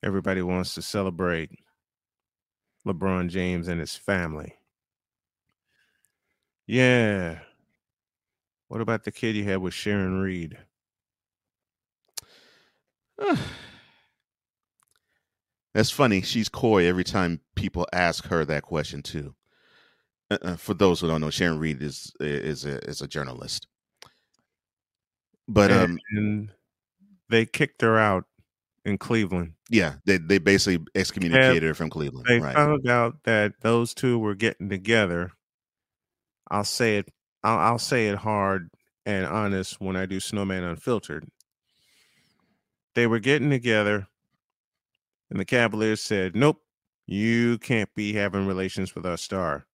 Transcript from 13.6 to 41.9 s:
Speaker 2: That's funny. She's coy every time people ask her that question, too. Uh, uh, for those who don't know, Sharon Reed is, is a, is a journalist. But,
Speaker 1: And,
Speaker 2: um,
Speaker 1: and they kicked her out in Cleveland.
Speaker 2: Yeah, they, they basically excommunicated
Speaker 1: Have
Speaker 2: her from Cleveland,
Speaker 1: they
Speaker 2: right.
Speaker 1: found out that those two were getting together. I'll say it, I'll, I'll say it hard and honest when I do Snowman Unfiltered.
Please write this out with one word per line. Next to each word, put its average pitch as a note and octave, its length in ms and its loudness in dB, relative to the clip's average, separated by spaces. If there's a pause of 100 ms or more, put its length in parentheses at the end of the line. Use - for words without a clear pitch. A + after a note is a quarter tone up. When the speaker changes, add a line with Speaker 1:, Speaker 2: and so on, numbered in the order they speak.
Speaker 2:
That's A2 160 2
funny. G#2+ 320 2
She's A2+ 260 -2
coy G#2 380 4
every F2+ 180 2
time E2+ 360 -2 (160)
people F2 360 -4
ask F2 340 0
her E2+ 180 0
that D2 180 -2
question, D2+ 400 -6
too. C#2+ 320 -10 (960)
Uh, G2+ 120 -2
uh, F2 140 -6
for - 180 -6
those F2+ 260 4
who E2+ 80 -2
don't D#2+ 120 0
know, D2+ 100 -2
Sharon E2 280 0
Reed D2+ 240 -4
is, - 380 -10
is C#2+ 440 -4
a, C#2 140 -6 (100)
is C#2+ 140 -10
a C#2+ 60 -10
journalist. C2 580 -10 (1800)
But, G2+ 240 6
Speaker 1:
And, F#2+ 100 8
Speaker 2:
um, E2+ 160 2 (140)
Speaker 1:
and G#2 360 -2 (800)
they A2+ 160 4
kicked - 380 -2
her A2+ 160 4
out G2+ 260 2 (600)
in G2+ 140 -2
Cleveland. F2+ 560 -2 (140)
Speaker 2:
Yeah, F2 260 2 (120)
they, F#2+ 120 4
they F2 200 4
basically F2+ 460 4 (100)
excommunicated F#2+ 680 4
Speaker 1:
Have D#2+ 80 0
Speaker 2:
her D#2 40 -4
from D#2+ 160 -4
Cleveland, C2+ 380 -6
Speaker 1:
they A#2+ 100 6
Speaker 2:
right. C#2+ 160 -2
Speaker 1:
found D3 340 2
out A#2+ 360 0
that G#2 380 2
those A#2 320 2
two B2 240 0
were G#2+ 160 -2
getting G#2 340 -2
together. F#2 640 0 (1160)
I'll G#2 140 -2
say A2 340 2
it, G2 100 -4 (340)
I'll, A2 160 2
I'll A2+ 200 2
say A2+ 300 0
it G2+ 100 -2
hard G2 520 -2 (360)
and G2 200 -2
honest G2 540 -2
when F#2+ 160 -4
I F#2 100 -4
do F#2+ 140 -6
Snowman G2 440 -4
Unfiltered. E2+ 640 -6 (1700)